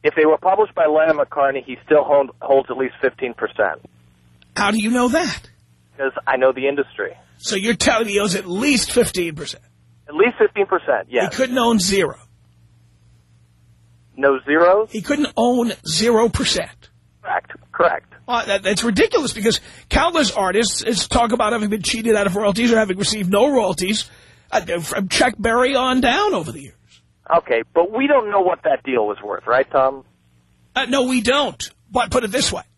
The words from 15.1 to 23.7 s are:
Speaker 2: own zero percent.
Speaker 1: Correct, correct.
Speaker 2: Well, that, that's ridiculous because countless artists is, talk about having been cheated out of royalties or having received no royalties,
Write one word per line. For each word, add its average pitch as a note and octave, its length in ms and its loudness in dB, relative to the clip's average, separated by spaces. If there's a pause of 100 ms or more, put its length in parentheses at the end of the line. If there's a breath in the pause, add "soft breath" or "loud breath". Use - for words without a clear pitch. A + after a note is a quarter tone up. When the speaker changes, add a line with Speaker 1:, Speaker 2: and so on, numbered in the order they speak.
Speaker 2:
own A#3+ 360 0 (140)
zero A3 420 2
percent. - 600 -4 (320)
Speaker 1:
Correct, F3 300 -6 (200)
correct. - 420 -2 (140)
Speaker 2:
Well, A#3 180 -2
that, G3 180 -2
that's G3+ 200 -2
ridiculous B3 500 0
because A3 280 -2 (280 loud breath)
countless D#4 420 2
artists G3 520 -2
is, A3 240 -2
talk A#3+ 240 0
about A#3+ 220 0
having G#3+ 160 -2
been G#3 140 -4
cheated A3+ 320 0
out G3+ 120 0
of F3+ 80 -2
royalties G#3+ 380 2
or A3 40 4
having F#3+ 200 0
received G3+ 340 -2
no G#3+ 180 4
royalties, G3+ 600 -2 (420 soft breath)